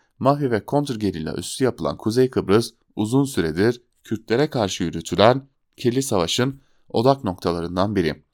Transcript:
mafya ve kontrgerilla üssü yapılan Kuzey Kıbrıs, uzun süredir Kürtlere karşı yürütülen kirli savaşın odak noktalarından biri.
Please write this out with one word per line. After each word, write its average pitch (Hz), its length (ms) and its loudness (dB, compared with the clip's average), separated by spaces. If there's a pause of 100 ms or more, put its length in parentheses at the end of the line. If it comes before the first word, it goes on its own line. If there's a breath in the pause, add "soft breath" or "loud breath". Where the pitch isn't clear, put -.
(180 soft breath)
mafya 143 320 0
ve 107 160 -2
kontrgerilla 107 680 -4
üssü - 300 -4
yapılan 78 320 -2
Kuzey 123 340 2
Kıbrıs, 104 400 2 (260)
uzun 113 280 0
süredir 98 580 0 (220)
Kürtlere 120 460 -2
karşı 101 340 -2
yürütülen 92 640 2 (280)
kirli 123 260 0
savaşın 123 580 -2 (280 soft breath)
odak 135 360 2
noktalarından 90 720 -2
biri. 80 380 0